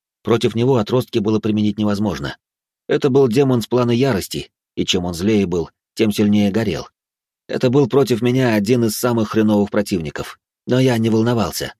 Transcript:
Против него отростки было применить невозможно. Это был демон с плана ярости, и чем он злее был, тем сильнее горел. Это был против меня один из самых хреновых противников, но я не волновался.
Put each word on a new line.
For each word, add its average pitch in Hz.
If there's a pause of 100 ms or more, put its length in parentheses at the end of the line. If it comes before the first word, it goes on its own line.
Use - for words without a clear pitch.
(240)
Против 110
него 123
отростки 117
было 107
применить 104
невозможно. 98 (500)
Это 147
был 135
демон 127
с -
плана 123
ярости, 117 (240)
и 90
чем 90
он 87
злее 101
был, 85 (260)
тем 107
сильнее 104
горел. 98 (600)
Это 120
был 135
против 123
меня 123
один 117
из 107
самых 117
хреновых 107
противников, 92 (260)
но 123
я 127
не 113
волновался. 110